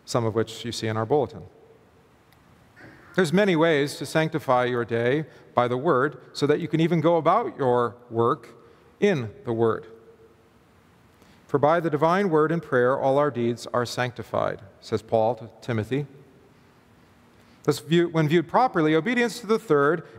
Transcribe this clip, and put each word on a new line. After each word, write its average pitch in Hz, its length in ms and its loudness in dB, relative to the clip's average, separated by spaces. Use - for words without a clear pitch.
some 123 180 -2
of 110 120 -2
which - 280 -4
you 120 80 -8
see 113 160 -6
in 107 100 -4
our 113 80 -2
bulletin. 123 380 -2
There's 175 180 2
many 190 220 4
ways 151 420 2
to 147 80 -10
sanctify 147 600 0
your 120 200 -2
day 120 400 0
by 123 120 2
the 123 100 -2
word, 143 440 0
so - 140 -4
that 151 140 2
you 170 80 -6
can 156 120 -2
even 160 220 2
go 170 160 4
about 160 400 0
your 123 380 0
work 117 400 0
in 147 320 0
the 120 60 -4
word. 113 360 0
"For 147 100 0
by 151 240 2
the 165 80 -4
divine 170 400 0
word 156 200 2
and 170 140 -4
prayer 127 340 0
all 135 200 0
our 147 120 2
deeds 120 440 -4
are 123 120 -2
sanctified," 110 760 -6
says - 220 -4
Paul 113 340 0
to 120 140 -16
Timothy. 123 480 -4
This 147 160 -2
view, 170 280 2
when 160 220 0
viewed 165 180 2
properly, 185 480 2
obedience 240 460 0
to 190 60 -14
the 220 120 0
third 147 440 2